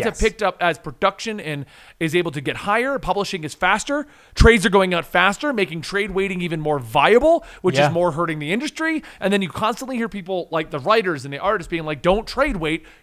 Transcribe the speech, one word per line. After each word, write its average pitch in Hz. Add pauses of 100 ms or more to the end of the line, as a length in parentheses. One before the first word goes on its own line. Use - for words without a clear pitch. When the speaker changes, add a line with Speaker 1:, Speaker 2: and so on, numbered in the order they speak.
Speaker 1:
have 220
Speaker 2:
Yes. -
Speaker 1:
picked 220
up 190
as 170
production 196
and 147 (320)
is 165
able 175
to 143
get 131
higher. 240
Publishing 185
is 147
faster. 220 (280)
Trades 226
are 190
going 185
out 170
faster, 196
making 170
trade 202
waiting 190
even 170
more 151
viable, 185 (160)
which 175
Speaker 2:
Yeah. 143
Speaker 1:
is 139
more 170
hurting 160
the 151
industry. 302 (180)
And 202
then 202
you 170
constantly 240
hear 226
people, 185
like, 160
the 170
writers 175
and 139
the 143
artists 190
being 165
like, 151
"Don't 196
trade 262
wait. 160 (160)